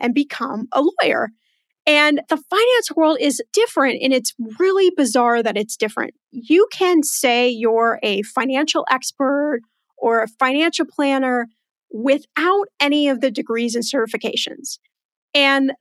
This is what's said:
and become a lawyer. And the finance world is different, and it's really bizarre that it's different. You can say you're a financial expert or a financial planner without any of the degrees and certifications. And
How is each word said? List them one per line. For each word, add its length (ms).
and 140
become 560
a 100
lawyer. 480
And 440
the 80
finance 580
world 260
is 180
different, 480
and 100
it's 220
really 380
bizarre 460
that 140
it's 200
different. 380
You 400
can 320
say 460
you're 520
a 220
financial 680
expert 720
or 260
a 40
financial 600
planner 580
without 720
any 300
of 120
the 80
degrees 460
and 80
certifications. 960
And 460